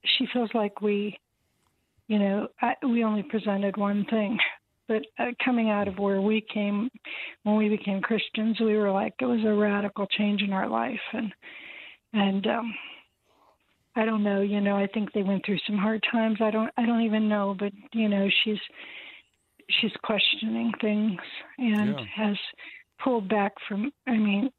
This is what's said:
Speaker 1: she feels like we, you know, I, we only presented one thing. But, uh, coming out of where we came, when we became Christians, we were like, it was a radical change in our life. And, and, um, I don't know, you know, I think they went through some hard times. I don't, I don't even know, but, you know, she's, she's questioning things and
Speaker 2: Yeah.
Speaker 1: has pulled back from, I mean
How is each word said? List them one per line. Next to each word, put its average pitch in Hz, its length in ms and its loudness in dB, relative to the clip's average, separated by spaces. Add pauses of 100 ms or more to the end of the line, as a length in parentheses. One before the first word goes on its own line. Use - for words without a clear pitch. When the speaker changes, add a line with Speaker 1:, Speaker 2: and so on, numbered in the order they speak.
Speaker 1:
she - 220 0
feels 233 280 -2
like 208 260 -2
we, 208 360 -2 (920)
you 214 100 2
know, 202 300 2 (120)
I, 233 220 2
we 233 220 2
only 214 180 2
presented 196 540 0
one 202 300 0
thing. 214 320 0 (500)
But, 220 180 0 (140)
uh, 247 100 0 (140)
coming 233 260 2
out 202 160 2
of 196 120 -6
where 196 220 2
we 214 200 2
came, 208 500 -2 (540)
when 214 120 4
we 214 120 4
became 202 340 0
Christians, 220 560 0
we 220 180 4
were 208 140 4
like, 196 300 0
it 262 60 0
was 233 180 2
a 214 100 4
radical 202 540 0
change 208 340 0
in 196 100 0
our 190 160 0
life. 117 320 -2 (120)
And, 220 200 -6 (800)
and, 196 360 0
um, 240 260 -2 (1200)
I 220 100 2
don't 220 200 0
know, 202 160 2
you 202 200 0
know, 202 160 2
I 196 120 0
think 208 240 -4
they 208 100 0
went 190 240 0
through 202 180 0
some 208 140 -2
hard 214 320 0
times. 220 300 2
I 220 100 2
don't, 220 260 -2
I 233 100 0
don't 233 160 2
even 214 260 2
know, 202 280 0
but, 202 160 -4 (200)
you 220 160 2
know, 196 200 2 (140)
she's, 214 160 0 (1200)
she's 220 120 0 (100)
questioning 220 720 0 (100)
things 214 360 2 (380)
and 208 420 2
Speaker 2:
Yeah. 110 60 -8 (100)
Speaker 1:
has 208 220 0 (680)
pulled 233 280 0
back 202 240 2 (120)
from, 214 260 -2 (140)
I 233 120 2
mean 208 400 2